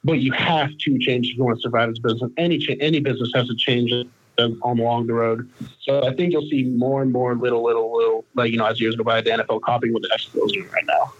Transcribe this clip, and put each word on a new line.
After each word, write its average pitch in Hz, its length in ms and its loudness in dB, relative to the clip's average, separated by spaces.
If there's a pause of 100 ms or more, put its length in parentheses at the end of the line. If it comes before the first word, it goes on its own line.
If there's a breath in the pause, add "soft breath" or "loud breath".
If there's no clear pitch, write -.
but 147 160 2
you 127 140 2
have 156 460 0
to 135 200 0
change 123 300 0
if 120 80 -8
you 127 80 0
want 117 140 0
to - 40 -10
survive 117 280 0
as 117 80 -6
a - 20 -12
business. 120 360 -2
Any 170 220 2
cha-, 131 220 -2
any 156 180 2
business 120 380 -2
has 123 100 2
to 123 80 -4
change 120 380 0 (460)
on 117 240 0
along 120 440 0
the 117 60 -2
road. 117 380 0 (320 loud breath)
So 139 240 0
I 131 80 -2
think 175 180 0
you'll 151 160 0
see 143 160 0
more 127 380 0
and 131 100 2
more 123 220 0
little, 120 280 0
little, 117 320 0
little, 113 300 2 (100)
like, 120 160 2
you 113 60 -2
know, 110 80 2
as 113 160 0
years 113 160 0
go 113 80 -2
by, 113 160 2
the 113 120 0
N 113 80 0
F - 100 -2
L 110 100 0
copying 120 320 0
what 113 100 0
the 113 120 -8
X - 160 -6
F - 60 -6
L 95 100 2
is 104 60 -2
doing 98 180 -6
right 76 160 -4
now. 73 340 0